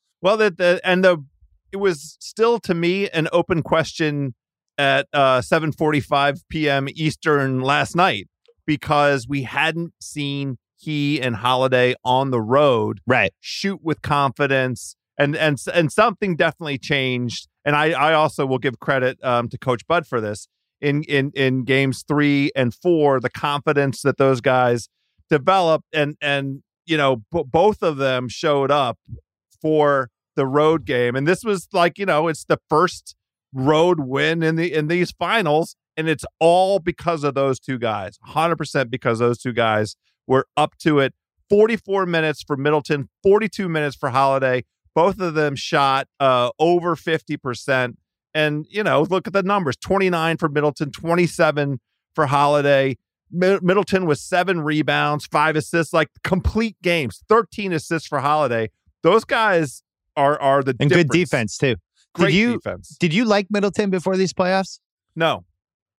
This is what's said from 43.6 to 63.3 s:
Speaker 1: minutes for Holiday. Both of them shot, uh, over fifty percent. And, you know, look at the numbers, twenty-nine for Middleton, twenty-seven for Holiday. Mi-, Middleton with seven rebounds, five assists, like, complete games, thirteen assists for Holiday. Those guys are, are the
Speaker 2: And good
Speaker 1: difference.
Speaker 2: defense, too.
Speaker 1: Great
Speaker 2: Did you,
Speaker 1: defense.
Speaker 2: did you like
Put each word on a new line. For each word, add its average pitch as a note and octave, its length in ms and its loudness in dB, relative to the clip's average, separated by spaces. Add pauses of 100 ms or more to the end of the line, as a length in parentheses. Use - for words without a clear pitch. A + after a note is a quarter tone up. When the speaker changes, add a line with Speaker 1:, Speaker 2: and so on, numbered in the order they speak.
Speaker 1:
minutes D3+ 280 -4
for C#3+ 160 -4
Holiday. C3+ 520 2 (300)
Both F3+ 260 2
of E3+ 160 -4
them D3 200 0
shot, C#3 520 0 (120)
uh, B2+ 300 2 (100)
over E3+ 360 2
fifty D#3 420 -4
percent. B2+ 600 -4 (360)
And, D3+ 360 -2
you G#3 140 -6
know, D3 200 2
look F3+ 220 -2
at G3 80 -12
the G3 80 2
numbers, F3+ 360 -2
twenty-nine F3 600 0
for D#3+ 120 -2
Middleton, D3 420 -2
twenty-seven D#3 880 0 (340)
for D3+ 140 0
Holiday. C#3+ 720 2 (340)
Mi-, F3+ 300 2
Middleton F#3+ 440 2
with D3 140 0
seven F3+ 420 -2
rebounds, D3 640 -2
five D#3 300 0
assists, D#3+ 380 -2
like, D#3 160 2 (140)
complete G#3+ 600 -2
games, E3 460 -2
thirteen G#3 420 0
assists D#3+ 360 -4
for C#3+ 120 -2
Holiday. B2+ 500 0 (340)
Those G3+ 200 4
guys F#3+ 600 0 (340)
are, C#3+ 240 2
are C#3 220 4
the B2+ 160 -2
Speaker 2:
And D3 100 2
good E3+ 200 4
Speaker 1:
difference. - 20 -4
Speaker 2:
defense, D3+ 460 0
too. B2+ 180 0 (400)
Speaker 1:
Great F#3+ 160 2
Speaker 2:
Did E3 40 2
you, A#3 180 2
Speaker 1:
defense. G2 460 -10
Speaker 2:
did E3 140 0
you A#3 120 2
like G3+ 260 2